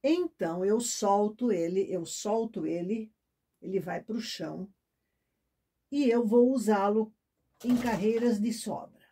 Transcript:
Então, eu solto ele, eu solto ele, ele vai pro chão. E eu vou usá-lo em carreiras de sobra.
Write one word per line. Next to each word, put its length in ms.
Então, 640
eu 140
solto 720
ele, 420
eu 140
solto 580
ele, 480
ele 200
vai 200
pro 200
chão. 520
E 180
eu 160
vou 280
usá-lo 600
em 120
carreiras 640
de 120
sobra. 440